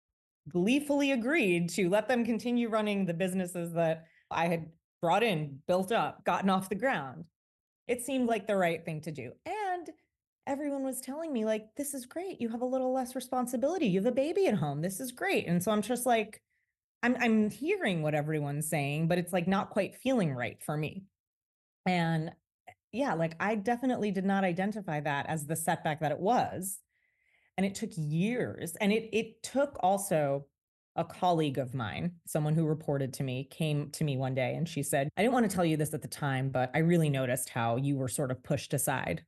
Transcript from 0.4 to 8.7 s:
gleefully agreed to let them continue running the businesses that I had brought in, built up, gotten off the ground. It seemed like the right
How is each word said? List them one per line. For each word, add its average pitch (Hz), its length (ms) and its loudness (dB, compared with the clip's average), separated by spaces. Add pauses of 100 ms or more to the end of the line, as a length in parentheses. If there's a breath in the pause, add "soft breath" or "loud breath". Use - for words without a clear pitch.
gleefully 277 600 2
agreed 214 580 2
to 175 200 2
let 214 180 2
them 240 180 2
continue 233 440 0
running 208 360 0
the 170 80 0
businesses 180 600 -2
that 165 320 0 (260 loud breath)
I 170 160 2
had 170 220 -2 (320)
brought 185 220 4
in, 151 440 0
built 185 240 2
up, 165 320 0
gotten 190 260 2
off 190 200 2
the 208 60 -2
ground. 165 500 -2 (640)
It 240 140 -2
seemed 262 260 0
like 220 200 0
the 208 80 2
right 170 280 2